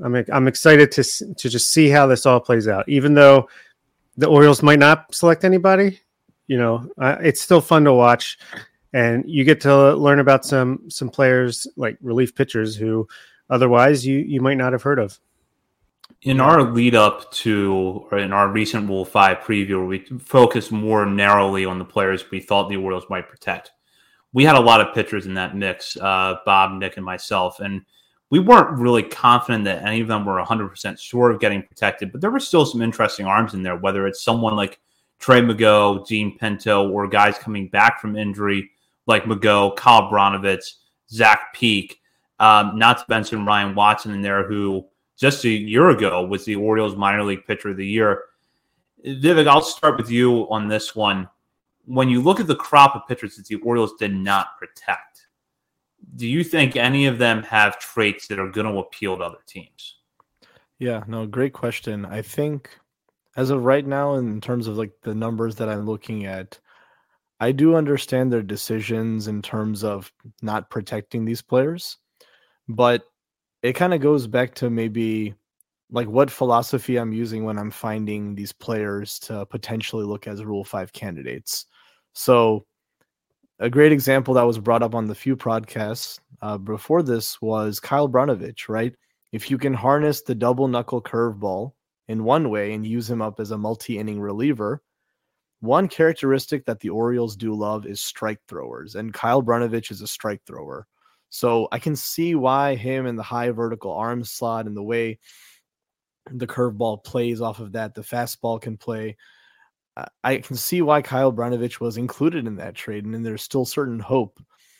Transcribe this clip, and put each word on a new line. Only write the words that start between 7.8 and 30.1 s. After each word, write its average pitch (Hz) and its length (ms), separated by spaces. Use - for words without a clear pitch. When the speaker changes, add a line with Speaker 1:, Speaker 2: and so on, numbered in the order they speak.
Speaker 1:
to 139 60
watch, 120 460
and 120 340
you 151 160
get 151 200
to 139 340
learn 143 240
about 135 240
some, 131 440
some - 200
players, 127 640
like 113 260
relief 123 320
pitchers, 110 440
who 110 320
otherwise 127 580
you, 135 120
you 143 220
might 135 180
not 127 140
have 123 120
heard 139 160
of. 101 180
Speaker 2:
In 135 140
Speaker 1:
Yeah. 131 80
Speaker 2:
our 156 180
lead 120 320
up 107 380
to, 98 800
or 101 60
in 98 140
our 101 140
recent 104 420
Rule 95 160
five 95 340
preview, 101 320
where 92 160
we 95 200
focused 123 500
more 107 340
narrowly 101 600
on 92 160
the 92 40
players 95 460
we 98 80
thought 98 300
the 101 80
Orioles 95 340
might 92 180
protect, - 440
we 131 120
had 156 100
a 131 60
lot 117 200
of 101 140
pitchers 104 320
in 95 80
that 92 220
mix, 98 400
uh, 95 400
Bob, 95 320
Nick, 95 180
and 98 80
myself, 92 540
and 98 260
we 147 80
weren't 185 400
really 120 240
confident 120 640
that 95 180
any 107 180
of 113 60
them 107 180